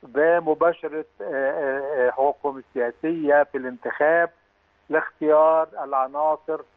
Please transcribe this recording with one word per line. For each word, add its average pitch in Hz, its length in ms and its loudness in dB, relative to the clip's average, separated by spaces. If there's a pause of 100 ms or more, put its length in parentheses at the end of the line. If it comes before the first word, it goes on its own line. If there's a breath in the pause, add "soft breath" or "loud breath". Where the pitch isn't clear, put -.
بمباشرة، 156 1000 0 (160)
آه، 196 40 -12
آه، 139 840 -2
آه، - 20 2
حقوقهم 135 480 -2
السياسية 147 840 0
في 139 160 -4
الانتخاب 147 720 -2 (580)
لاختيار 156 800 2 (160)
العناصر 147 760 -2 (160)